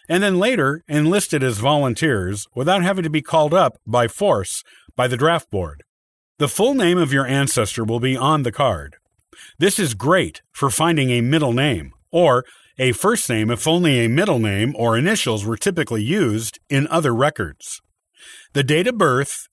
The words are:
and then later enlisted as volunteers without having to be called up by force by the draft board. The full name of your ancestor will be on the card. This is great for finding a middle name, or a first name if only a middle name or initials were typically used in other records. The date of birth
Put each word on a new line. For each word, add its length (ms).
and 140
then 160
later 500
enlisted 540
as 160
volunteers 960
without 280
having 200
to 80
be 100
called 320
up 240
by 220
force 540
by 120
the 120
draft 320
board. 320
The 100
full 260
name 240
of 160
your 120
ancestor 560
will 160
be 160
on 280
the 100
card. 440
This 200
is 160
great 480
for 160
finding 400
a 140
middle 320
name, 380
or 320
a 140
first 380
name 200
if 160
only 380
a 40
middle 300
name 380
or 220
initials 480
were 100
typically 460
used 560
in 200
other 260
records. 680
The 100
date 240
of 120
birth 540